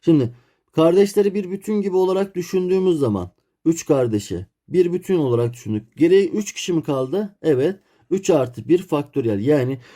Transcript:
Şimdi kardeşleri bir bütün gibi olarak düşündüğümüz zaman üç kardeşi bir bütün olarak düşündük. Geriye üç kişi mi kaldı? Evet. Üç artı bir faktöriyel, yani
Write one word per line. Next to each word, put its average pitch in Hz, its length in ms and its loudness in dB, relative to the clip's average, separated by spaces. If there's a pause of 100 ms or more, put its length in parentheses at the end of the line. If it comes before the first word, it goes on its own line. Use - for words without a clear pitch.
Şimdi 139 340 2 (380)
kardeşleri 196 640 2
bir 190 160 -4
bütün 196 320 -6
gibi 190 140 -2
olarak 185 380 0
düşündüğümüz 185 640 0
zaman 101 320 -2 (340)
üç 165 220 -2
kardeşi 110 600 -2 (220)
bir 175 240 0
bütün 180 260 -2
olarak 120 340 0
düşündük. 107 440 -8
Geriye 180 300 4
üç 208 260 -6
kişi - 200 -8
mi 160 100 -2
kaldı? 147 600 -4
Evet. 156 380 0 (300)
Üç 190 200 -2
artı 127 380 -2
bir 175 140 2
faktöriyel, 131 580 -2
yani 131 380 0 (180)